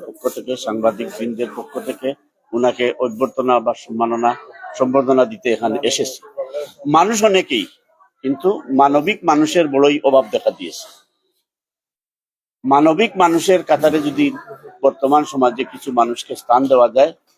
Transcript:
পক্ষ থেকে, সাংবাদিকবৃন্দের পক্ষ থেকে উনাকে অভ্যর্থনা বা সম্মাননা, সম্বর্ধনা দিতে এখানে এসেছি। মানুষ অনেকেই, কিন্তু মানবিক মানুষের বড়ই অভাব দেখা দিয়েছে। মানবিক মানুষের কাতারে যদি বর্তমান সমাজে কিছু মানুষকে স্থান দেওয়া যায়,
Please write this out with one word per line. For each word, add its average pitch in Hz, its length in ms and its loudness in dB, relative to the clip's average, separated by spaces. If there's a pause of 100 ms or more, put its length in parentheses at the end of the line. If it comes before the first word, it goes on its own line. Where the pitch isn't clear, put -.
পক্ষ 113 200 -10
থেকে, 123 300 -6
সাংবাদিকবৃন্দের 113 960 -6
পক্ষ 120 240 -12
থেকে 127 340 -8 (400)
উনাকে 123 460 0
অভ্যর্থনা 123 600 -2
বা 117 140 -2
সম্মাননা, 117 640 -2 (420)
সম্বর্ধনা 131 480 2
দিতে 113 280 -4
এখানে 113 300 -2
এসেছি। - 360 -4 (720)
মানুষ 202 320 2
অনেকেই, 180 420 2 (560)
কিন্তু 139 480 -2
মানবিক 143 540 2
মানুষের 156 440 2
বড়ই 143 360 2
অভাব 131 280 4
দেখা 110 200 -2
দিয়েছে। - 360 -14 (1800)
মানবিক 156 520 4
মানুষের 170 460 2
কাতারে 151 360 2
যদি 143 320 0 (500)
বর্তমান 139 420 2
সমাজে 131 400 -2
কিছু - 280 -12
মানুষকে 120 440 -2
স্থান 131 300 0
দেওয়া 127 220 4
যায়, 135 260 2 (240)